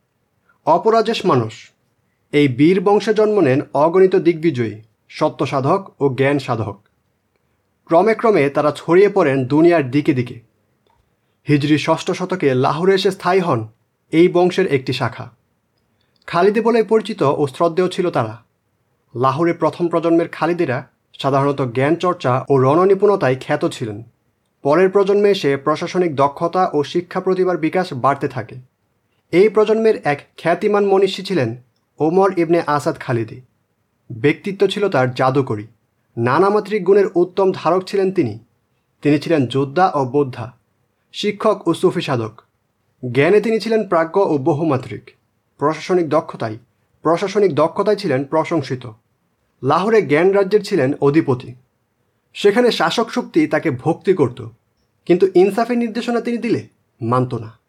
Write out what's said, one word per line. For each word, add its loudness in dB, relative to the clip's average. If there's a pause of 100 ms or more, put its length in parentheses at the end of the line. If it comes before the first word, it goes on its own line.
(680)
অপরাজেশ 2
মানুষ। -2 (640)
এই 4
বীর 2
বংশে 2
জন্ম 2
নেন 2 (140)
অগণিত 4
দিগ্বিজয়ী, 0 (260)
সত্য -4
সাধক -2
ও 2
জ্ঞান 0
সাধক। -6 (1040)
ক্রমে 4
ক্রমে 2
তারা 0
ছড়িয়ে 4
পড়েন 0
দুনিয়ার 4
দিকে 0
দিকে। -4 (1080)
হিজরি 2
ষষ্ঠ -2
শতকে -2
লাহোরে 2
এসে 0
স্থায়ী 0
হন -2 (420)
এই 4
বংশের 0
একটি -2
শাখা। -6 (960)
খালিদি 0
বলে 2
পরিচিত -2
ও 0
শ্রদ্ধেয় -2
ছিল -4
তারা। -4 (720)
লাহোরে 0
প্রথম -2
প্রজন্মের 0
খালিদিরা -4 (320)
সাধারণত 0
জ্ঞান -2
চর্চা -2
ও 4
রণনিপুণতায় 2
খ্যাত -4
ছিলেন। -8 (600)
পরের 4
প্রজন্মে 2
এসে 0
প্রশাসনিক -2
দক্ষতা 0
ও 0
শিক্ষা -6
প্রতিভার 0
বিকাশ -2
বাড়তে -2
থাকে। -12 (720)
এই 4
প্রজন্মের 2
এক -4 (100)
খ্যাতিমান 0
মনীষী 0
ছিলেন -4 (360)
ওমর 2
ইবনে 2
আসাদ -2
খালিদি। -6 (720)
ব্যক্তিত্ব -2
ছিল -2
তার 0
জাদুকরী। -2 (500)
নানামাত্রিক 0
গুণের 4 (100)
উত্তম 0
ধারক -2
ছিলেন -2
তিনি। -2 (640)
তিনি 2
ছিলেন 0
যোদ্ধা 0
ও 0
বোদ্ধা, -4 (600)
শিক্ষক -2
ও 2
সুফি 0
সাধক। -6 (720)
জ্ঞানে 4
তিনি 0
ছিলেন -2
প্রাজ্ঞ 0
ও 0
বহুমাত্রিক। -4 (480)
প্রশাসনিক -2
দক্ষতায়, -4 (440)
প্রশাসনিক 0
দক্ষতায় 0
ছিলেন -2
প্রশংসিত। -4 (720)
লাহোরে 2
জ্ঞান 2
রাজ্যের 2
ছিলেন 0
অধিপতি। 0 (800)
সেখানে 2
শাসক -2
শক্তি 0
তাকে -2
ভক্তি -2
করত, -4 (580)
কিন্তু 4
ইনসাফের 2
নির্দেশনা -4
তিনি -4
দিলে -4 (340)
মানত 0
না। -12 (100)